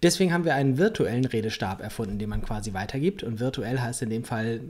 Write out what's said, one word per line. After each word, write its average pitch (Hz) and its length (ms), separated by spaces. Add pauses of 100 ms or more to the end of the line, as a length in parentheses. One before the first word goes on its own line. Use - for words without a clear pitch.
Deswegen 175 320
haben 170 120
wir 156 100
einen 139 220
virtuellen 131 480
Redestab 107 560
erfunden, 104 380
den 107 100
man 107 120
quasi 110 320
weitergibt. 135 500
Und 113 160
virtuell 127 400
heißt 120 220
in 117 80
dem 113 140
Fall 113 460